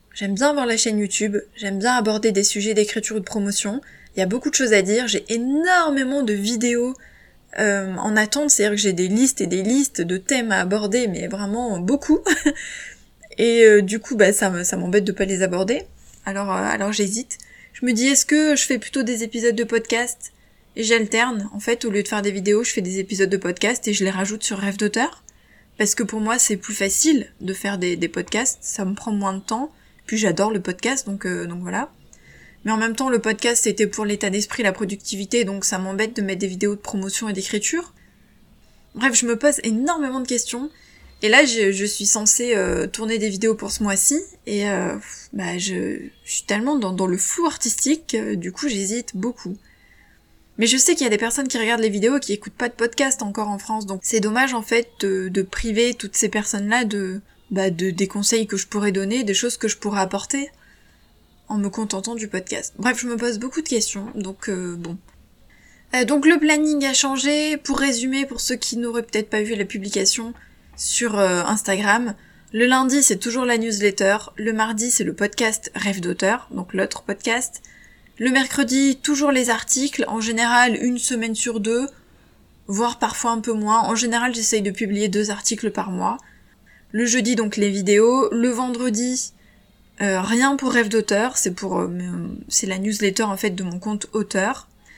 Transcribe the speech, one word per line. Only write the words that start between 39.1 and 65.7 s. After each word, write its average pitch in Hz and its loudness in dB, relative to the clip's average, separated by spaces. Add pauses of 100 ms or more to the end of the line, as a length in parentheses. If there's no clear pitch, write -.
je 240 2
me 233 0
pose 285 2
énormément 262 0
de 254 -6
questions. 247 -4 (540)
Et 214 4
là, 262 10
je, 226 2
je 196 -2
suis 202 -4
censée, 220 2
euh, 196 0
tourner 220 -2
des 214 0
vidéos 208 0
pour 208 -8
ce - -4
mois-ci, 202 2 (280)
et, 202 -2
euh, 190 -2 (380)
bah, 180 -6
je, 185 -4 (260)
je - -10
suis - -6
tellement 233 0
dans, 202 -2
dans 190 0
le 185 0
flou - -2
artistique 302 -2
que, 220 -2
du 180 -6
coup, 285 -6
j'hésite 214 -4
beaucoup. 202 -6 (1000)
Mais 214 4
je 233 4
sais 330 4
qu'il 302 0
y 254 2
a 220 0
des 208 2
personnes 233 -2
qui 254 -4
regardent 226 2
les 220 4
vidéos 214 2
et - -4
qui - -4
écoutent 208 -8
pas 240 -4
de 240 -12
podcast 262 0
encore 208 -4
en 202 -6
France, 220 -6
donc 190 -8
c'est 226 0
dommage, 247 0
en 220 -4
fait, 233 0 (100)
de, 190 -2
de 190 0
priver 233 0
toutes 214 -10
ces 220 2
personnes-là 214 -2
de, 202 -4 (300)
bah, 190 0
de, 180 0
des 190 0
conseils 214 0
que 202 -4
je - -6
pourrais 208 -2
donner, 196 -2
des 202 -2
choses 240 -2
que 226 -2
je 208 -4
pourrais 202 -2
apporter, 202 -4 (1000)
en 214 -2
me 202 0
contentant 208 -6
du 220 -8
podcast. - -8
Bref, 240 0
je 247 -6
me 240 -4
pose 233 -2
beaucoup 254 -6
de 311 -6
questions, 208 -2
donc, 196 -8
euh, 180 -6
bon. 175 -10 (960)